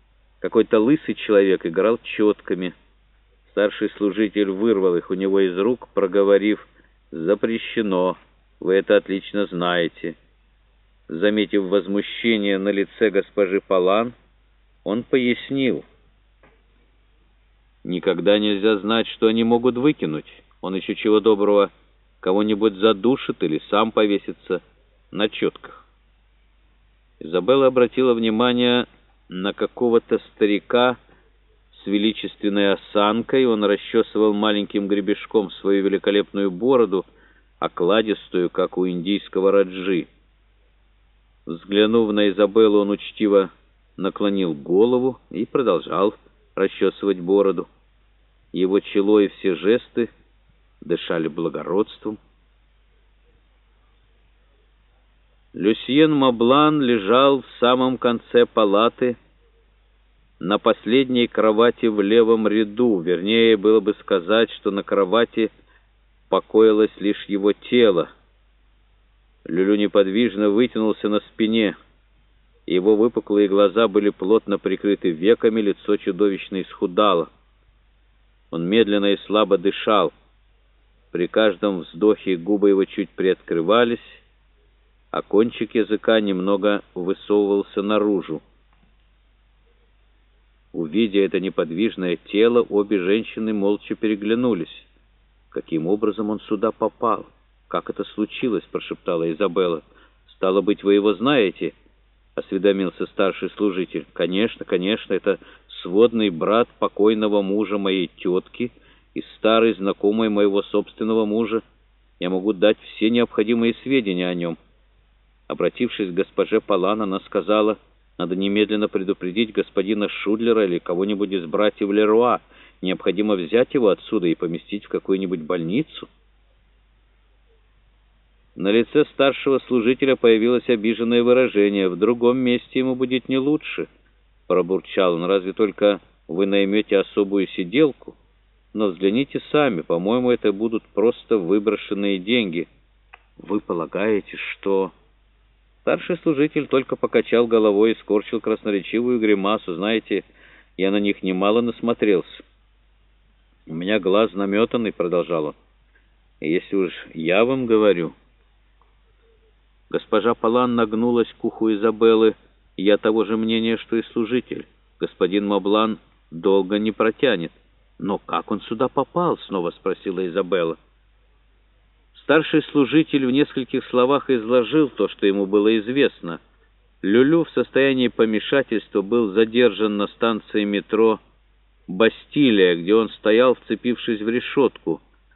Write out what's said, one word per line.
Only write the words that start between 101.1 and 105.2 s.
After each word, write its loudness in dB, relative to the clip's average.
знаете?» — -2
осведомился -2
старший -4
служитель. -4
«Конечно, -4
конечно, -4
это -2